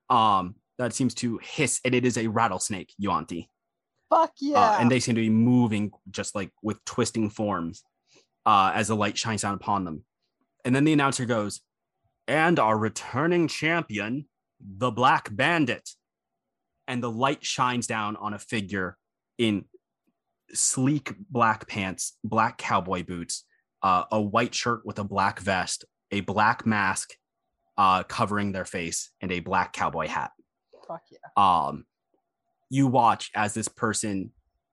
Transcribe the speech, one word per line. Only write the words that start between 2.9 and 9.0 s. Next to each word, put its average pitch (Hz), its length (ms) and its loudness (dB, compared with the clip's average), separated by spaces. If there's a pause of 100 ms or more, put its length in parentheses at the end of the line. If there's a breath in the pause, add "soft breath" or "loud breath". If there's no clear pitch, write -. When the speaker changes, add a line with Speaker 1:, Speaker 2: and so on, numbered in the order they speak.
Speaker 1:
Yuan-ti. 85 500 -4 (600)
Speaker 2:
Fuck 320 200 4
Speaker 1:
Uh, - 100 -20
Speaker 2:
yeah. 269 400 4
Speaker 1:
and 120 100 4
they 127 120 4
seem 120 140 0
to 113 60 0
be 110 80 2
moving 110 640 4 (180)
just, - 260 -8
like, 101 160 -6 (100)
with 104 240 -6
twisting 110 440 -2
forms, 92 540 -4 (640 soft breath)
uh, 101 280 6
as 107 140 0
the 110 80 0
light 104 220 0